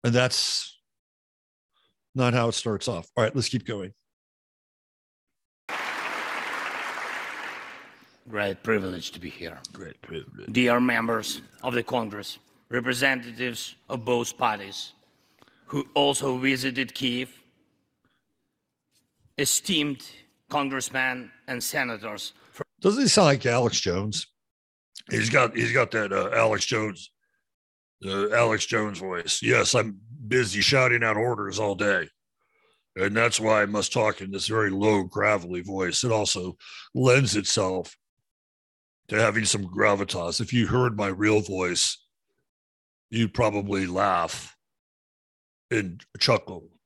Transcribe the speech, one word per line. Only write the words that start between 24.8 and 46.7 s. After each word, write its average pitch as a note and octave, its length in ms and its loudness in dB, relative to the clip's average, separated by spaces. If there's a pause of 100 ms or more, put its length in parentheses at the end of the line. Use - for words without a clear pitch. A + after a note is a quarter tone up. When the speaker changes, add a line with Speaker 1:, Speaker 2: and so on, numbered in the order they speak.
Speaker 1:
He's A2 180 -2
got, A#2 280 4
he's A#2 160 0
got B2 180 4
that, G#2 220 0
uh, F#2+ 200 0
Alex A2+ 320 4
Jones, G#2+ 460 -2 (960)
uh, G2 240 -2
Alex A2+ 340 2
Jones G#2+ 360 -2
voice. F2+ 420 -4
"Yes, A2+ 320 4
I'm A2 240 0 (300)
busy G#2+ 320 0
shouting B2 420 4
out A2 140 2
orders G#2 420 -2
all G2+ 160 0
day. F#2 340 0 (880)
And G2 180 0
that's A2+ 260 2
why A2 220 4
I G#2 40 2
must G#2 260 -2
talk G#2+ 280 0
in G2 100 -10
this G2 160 -4
very G#2+ 240 2
low, G2+ 320 4
gravelly F2+ 600 0
voice. F#2+ 420 -2
It A#2+ 80 2
also G2 440 0 (380)
lends B2+ 420 6
itself F#2+ 600 0 (1120)
to G#2+ 120 0
having A2 240 4
some G2+ 220 0
gravitas. F#2+ 760 0
If A2 120 -4
you A#2+ 140 4
heard B2 300 2
my G2+ 120 -2
real G#2 320 2
voice, F#2 580 -2 (1120)
you'd A2+ 240 2
probably G2+ 520 0
laugh F2+ 720 0 (1160)
and F#2+ 320 -4 (160)
chuckle." F#2 500 0 (160)